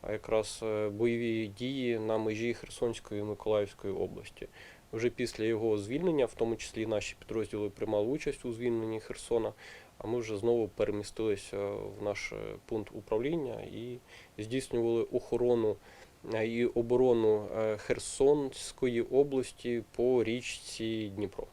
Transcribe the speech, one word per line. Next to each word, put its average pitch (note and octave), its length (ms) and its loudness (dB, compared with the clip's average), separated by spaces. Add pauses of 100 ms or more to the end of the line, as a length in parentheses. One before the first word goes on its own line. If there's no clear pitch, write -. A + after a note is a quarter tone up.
е, G#2 40 -2
якраз, A2 500 0
е, G#2+ 260 0
бойові A2+ 580 2
дії A#2+ 520 -2
на A2 200 2
межі A2 360 0
Херсонської - 680 -4
і G#2 40 -4
Миколаївської G#2 680 0
області. F#2 540 -6 (440)
Вже A#2 180 2
після A2+ 340 -4
його A2 340 2
звільнення, C#3 480 2
в - 80 -10
тому A2+ 220 0
числі - 300 -6
наші G#2+ 320 -2
підрозділи G#2 520 -2
приймали G#2 360 0
участь C3 380 -2
у A#2+ 80 -4
звільненні A2+ 480 0
Херсона, A2 520 -2 (460)
а - 80 -10
ми A#2 120 0
вже A2 180 -4
знову A2+ 320 4
перемістилися G#2 1000 -2
в G2+ 340 -6
наш, G#2 300 -4
е, G#2+ 40 -8 (300)
пункт A2 280 -4
управління A#2+ 680 -2
і A#2 360 -10 (400)
здійснювали A#2 640 0
охорону, A#2 720 2 (580)
е, A2 120 2
і A#2 200 2
оборону, A#2 880 4
е, A2 200 2
Херсонської C3+ 1300 2
області B2+ 800 2 (140)
по B2 280 4
річці A2+ 920 -4
Дніпро. G2+ 360 -4